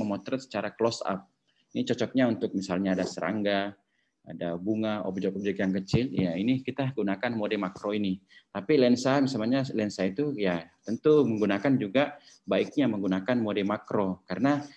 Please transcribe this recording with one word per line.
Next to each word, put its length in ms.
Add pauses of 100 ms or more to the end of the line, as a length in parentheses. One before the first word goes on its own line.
memotret 400
secara 320
close 320
up. 240 (480)
Ini 80
cocoknya 400
untuk 320
misalnya 400
ada 80
serangga, 640 (560)
ada 320
bunga, 480
objek-objek 560
yang 160
kecil. 320
Ya, 240
ini 320
kita 240
gunakan 480
mode 240
makro 320
ini. 240 (320)
Tapi 320
lensa, 400
misalnya 400 (160)
lensa 320
itu 240
ya 320 (160)
tentu 400
menggunakan 560
juga 400 (320)
baiknya 400
menggunakan 480
mode 240
makro. 640
Karena, 400 (120)